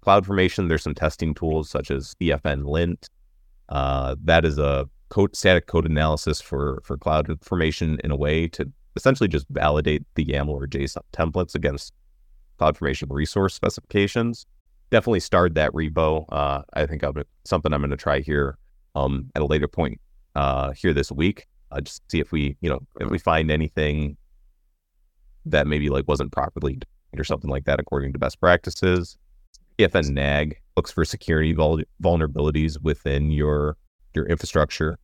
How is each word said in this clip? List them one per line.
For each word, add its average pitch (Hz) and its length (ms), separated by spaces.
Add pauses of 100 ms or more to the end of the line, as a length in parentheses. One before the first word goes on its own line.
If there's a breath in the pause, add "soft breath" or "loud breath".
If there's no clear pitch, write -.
CloudFormation, 95 640
there's 80 160
some 76 100
testing 78 400
tools 78 340
such 69 220
as 69 300
C 82 100
F 71 160
N 71 180
lint. 85 440 (600)
Uh, 67 540
that 82 220
is 73 160
a 69 280 (200)
code, 101 260
static 90 320
code 82 200
analysis 78 540
for, 71 440
for 67 120
CloudFormation 78 1040
in 76 100
a 71 40
way 78 300
to - 240 (240)
essentially 131 340
just 73 220
validate 76 540 (100)
the 80 100
yaml 71 260
or 69 180
json 69 340 (100)
templates 82 440
against - 360 (680)
CloudFormation 76 500
resource 78 440
specifications. 110 920 (440)
Definitely 110 300
starred 90 360
that 76 160
repo. 78 580
Uh, 71 320 (100)
I 76 140
think 76 160
of 71 160
it, 71 100 (160)
something 78 300
I'm 71 80
gonna 71 120
try 71 260
here, 71 360 (380)
um, 67 400
at 78 80
a - 20
later 73 240
point, 73 320 (340)
uh, 69 380
here 82 220
this 69 180
week. 82 340 (240)
Uh, 69 120
just - 280
see 80 100
if - 120
we, 71 300
you 82 80
know, 65 100 (180)
if - 120
we - 80
find 80 320
anything 76 680 (1300)
that 76 220
maybe, 73 240
like, 67 180
wasn't 69 240
properly 69 440
done - 440
or 69 40
something 71 260
like 69 160
that 69 120
according 69 360
to 69 40
best 69 220
practices. 90 760 (600)
C 107 60
F 87 100
N 73 200
nag 71 420 (180)
looks - 160
for 82 140
security 78 480
vul-, 80 300 (200)
vulnerabilities 78 800
within 73 500
your, 73 460 (380)
your 78 100
infrastructure. 78 800